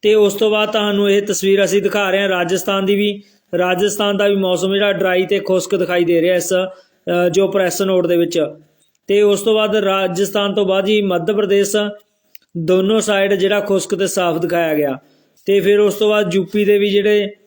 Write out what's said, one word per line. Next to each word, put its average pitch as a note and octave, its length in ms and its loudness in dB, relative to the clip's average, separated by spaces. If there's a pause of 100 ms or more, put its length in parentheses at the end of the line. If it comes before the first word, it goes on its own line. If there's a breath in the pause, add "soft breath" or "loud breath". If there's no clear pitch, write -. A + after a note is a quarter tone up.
ਤੇ G#3+ 140 4
ਉਸ G3+ 180 4
ਤੋਂ G#3+ 180 0
ਬਾਅਦ G#3+ 200 0
ਤੁਹਾਨੂੰ G3+ 400 0
ਇਹ G3+ 100 2
ਤਸਵੀਰ G3 420 0
ਅਸੀਂ F#3+ 180 2
ਦਿਖਾ G3+ 280 -2
ਰਹੇ G3 120 2
ਹਾਂ G3 80 0
ਰਾਜਸਥਾਨ F#3 560 -2
ਦੀ G3+ 100 2
ਵੀ। G3+ 280 -2 (340 loud breath)
ਰਾਜਸਥਾਨ G3+ 600 0
ਦਾ G3+ 100 2
ਵੀ G3+ 80 2
ਮੌਸਮ F#3 380 0
ਜਿਹੜਾ G3+ 200 0
ਡਰਾਈ F#3 320 0
ਤੇ G3 140 -2
ਖੁਸ਼ਕ F#3 360 -2
ਦਿਖਾਈ F3 300 0
ਦੇ E3+ 160 2
ਰਿਹਾ F3+ 140 2
ਇਸ, F3 180 -2
ਅਹ, F3+ 760 -4
ਜੋ F#3+ 180 0
ਪ੍ਰੈਸ F#3+ 340 -2
ਨੋਟ F#3 260 0
ਦੇ F3 100 2
ਵਿੱਚ। E3+ 280 0 (600)
ਤੇ G3+ 140 2
ਉਸ G3+ 200 2
ਤੋਂ A3 120 0
ਬਾਅਦ G#3+ 220 0
ਰਾਜਸਥਾਨ G3 800 -2
ਤੋਂ G3+ 120 0
ਬਾਅਦ F#3+ 200 0
ਜੀ G#3+ 160 2
ਮੱਧ F3 300 -2
ਪ੍ਰਦੇਸ਼, G3+ 580 0 (680)
ਦੋਨੋਂ F#3 420 0
ਸਾਈਡ G3+ 340 0
ਜਿਹੜਾ G3 260 0
ਖੁਸ਼ਕ G3+ 360 -2
ਤੇ F#3 120 -2
ਸਾਫ਼ E3+ 300 -2
ਦਿਖਾਇਆ E3+ 360 -2
ਗਿਆ। C#3+ 260 -2 (460 soft breath)
ਤੇ G3 140 2
ਫਿਰ G3+ 200 2
ਉਸ G#3 140 2
ਤੋਂ G#3+ 160 0
ਬਾਅਦ G#3 260 0
ਯੂ F#3+ 100 0
ਪੀ G#3 200 0
ਦੇ G#3 120 4
ਵੀ G3+ 120 2
ਜਿਹੜੇ G3+ 380 0 (200)